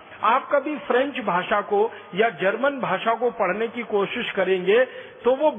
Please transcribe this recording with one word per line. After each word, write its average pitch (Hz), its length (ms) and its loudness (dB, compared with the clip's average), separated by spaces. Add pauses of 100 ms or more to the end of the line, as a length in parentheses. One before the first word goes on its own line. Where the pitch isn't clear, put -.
(240)
आप 247 280 2
कभी 285 260 0
फ्रेंच 254 420 0
भाषा 202 420 0
को 208 280 2 (240)
या 220 180 4
जर्मन 220 480 0
भाषा 185 340 0
को 233 160 0
पढ़ने 208 380 -2
की 233 160 -8
कोशिश 202 460 -2
करेंगे 190 540 2 (400)
तो 247 120 4
वो 302 220 4